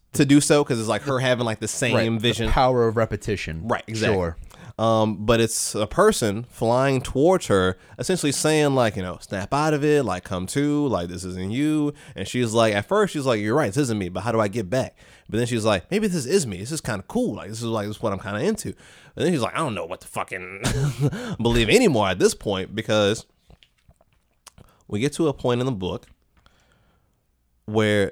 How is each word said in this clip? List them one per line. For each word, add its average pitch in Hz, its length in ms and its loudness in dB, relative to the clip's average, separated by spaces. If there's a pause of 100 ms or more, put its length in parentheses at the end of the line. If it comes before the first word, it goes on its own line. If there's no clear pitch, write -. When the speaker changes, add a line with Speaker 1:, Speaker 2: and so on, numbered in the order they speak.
(140)
Speaker 1:
to 151 120 4
do 143 140 8
so 147 240 4
'cause 127 160 -2
it's, 110 80 -4
like, 104 140 -2
her 135 180 -2
having, 123 260 0
like, 110 140 -4
the 107 80 -4
same 123 280 -2
Speaker 2:
Right. 113 260 0
Speaker 1:
vision. 113 260 0
Speaker 2:
The 107 60 -2
power 127 340 4
of 107 80 0
repetition. 104 720 -4
Speaker 1:
Right, 113 200 -2
exactly. 107 280 0
Speaker 2:
Sure. 85 220 -2 (420)
Speaker 1:
Um, 110 460 2
but 117 160 4
it's - 340 -2
a 107 100 0
person 123 640 2
flying 127 520 2
towards 165 460 2
her, 92 300 4 (220)
essentially - 320 0
saying, 151 440 2
like, 117 200 2
you 98 60 -6
know, 90 180 -8
"Snap 98 340 -8
out 151 200 2
of 143 100 0
it, 147 220 4
like, 92 180 -4
come 90 240 -6
to, 147 400 0
like, 87 220 -2
this 92 160 -10
isn't 92 260 -6
you." 147 420 -2 (220)
And 98 100 -8
she's 120 280 -2
like, 113 200 4
at 101 140 -2
first, 202 240 0
she's 147 140 -6
like, 117 160 2
"You're 107 140 0
right, 151 120 2
this 92 160 -6
isn't 113 160 -2
me, 92 80 -4
but 90 140 -8
how 117 100 -4
do 113 80 2
I 107 80 2
get 98 220 -6
back?" 131 280 -2 (320)
But 104 100 -2
then 120 80 0
she's 113 180 -2
like, 101 260 0
"Maybe 214 160 0
this 175 180 -2
is 156 220 0
me. 92 120 -8
This 113 120 -10
is 160 80 -6
kinda 104 300 -6
cool. 214 260 -2
Like, 85 140 -10
this 110 80 -10
is, 117 80 -6
like, 110 220 -2
this 107 100 -8
is - 40 -20
what 110 120 -2
I'm 98 60 -6
kinda 104 200 -6
into." 190 300 -4
And - 560 -10
then 180 80 2
she's 139 80 -2
like, 95 120 -4
"I 107 40 -8
don't 139 180 -4
know 85 100 -6
what 90 140 -10
to - 80 -20
fucking 95 540 -10 (400)
<laughs> 190 400 -4
believe 117 260 2
anymore 139 400 4
at 92 120 -2
this - 140 0
point," 95 400 -6
because 107 520 0 (1600)
we 104 140 -4
get 135 120 0
to 165 140 0
a 135 60 0
point 120 260 0
in 127 60 -2
the 135 80 0
book 92 320 -6 (1600)
where 107 460 2